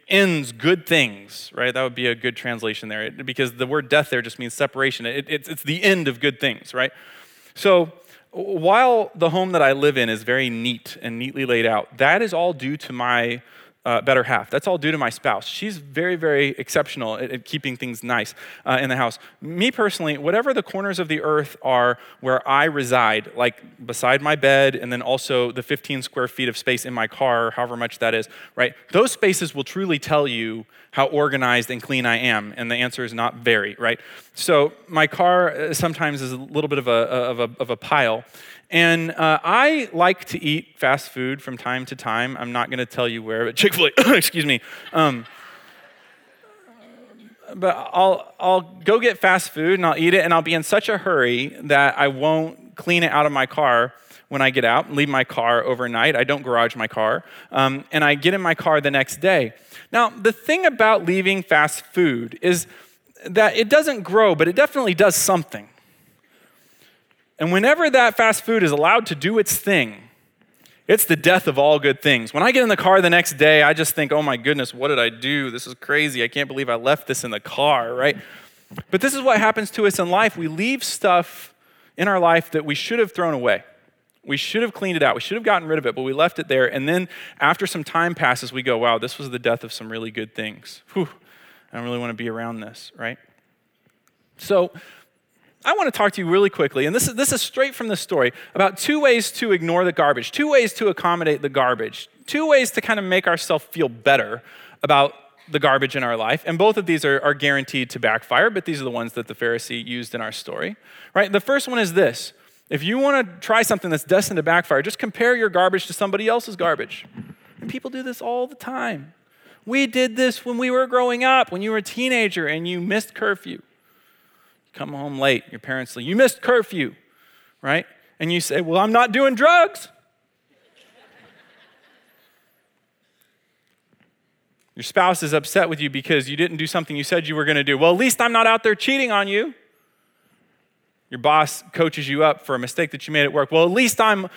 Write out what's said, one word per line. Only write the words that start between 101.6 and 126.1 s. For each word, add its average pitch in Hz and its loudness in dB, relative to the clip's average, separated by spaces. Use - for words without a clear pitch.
two 302 -2
ways 277 4
to 214 -4
kind 220 -2
of 190 -6
make 185 0
ourselves 170 -2
feel 160 -2
better 117 0
about 143 4
the 151 -4
garbage 135 2
in 131 -4
our 117 -2
life. 117 -2
And 165 -4
both 214 4
of 202 -4
these 160 0
are, 139 2
are 147 4
guaranteed 139 -2
to 131 -12
backfire, 120 0
but 196 -6
these 156 -6
are - -10
the 123 -6
ones 117 -8
that 120 -8
the 107 -14
Pharisee 117 -6
used 120 -10
in 113 -8
our 110 -8
story, - -8
right? 196 2
The 202 2
first 277 -2
one 247 -4
is 175 -2
this. 151 0
If 147 -4
you 214 -2
wanna 269 2
try 226 2
something 196 -2
that's 156 -2
destined 196 0
to 156 0
backfire, 165 2
just 208 -6
compare 240 0
your 220 0
garbage 185 2
to 175 -12
somebody 202 -2
else's 226 -2
garbage. - -4
And 226 -12
people 262 -10
do 262 -10
this 247 -10
all 240 -4
the 262 -20
time. 233 -10
We 269 0
did 240 -2
this 254 0
when 240 -6
we 254 -2
were 254 2
growing 247 0
up, 262 2
when 185 -6
you 214 -4
were 220 -2
a 202 -4
teenager 226 -2
and 160 -4
you 180 -4
missed 202 -4
curfew. - -6
Come 147 -14
home 139 -10
late, 135 2
your 117 -16
parents 131 -8
say, 127 -12
"You 160 -2